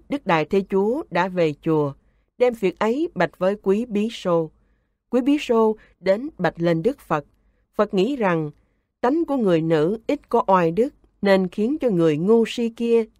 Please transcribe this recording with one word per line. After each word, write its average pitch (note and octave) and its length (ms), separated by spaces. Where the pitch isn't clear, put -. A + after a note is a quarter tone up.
Đức - 180
Đại D#3+ 180
Thế G3 260
Chúa G#3+ 400
đã F3 180
về E3+ 340
chùa, D3+ 300
đem B3 160
việc F#3+ 240
ấy B3+ 360
bạch E3+ 240
với F#3+ 240
Quý G3+ 220
Bí G#3+ 260
Sô. E3 400
Quý A#3+ 100
Bí C#4+ 180
Sô A3 380
đến G3+ 280
bạch E3 220
lên E3 220
Đức B3 180
Phật. D#3 240
Phật G#3 200
nghĩ G#3+ 220
rằng, E3+ 340
tánh D#4 240
của C#4+ 120
người F3+ 260
nữ D#3+ 440
ít - 220
có A#3 180
oai F3+ 240
đức, A3 240
nên F#3+ 260
khiến A#3 320
cho B3+ 100
người E3 260
ngu A3 300
si A#3 220
kia A#3 360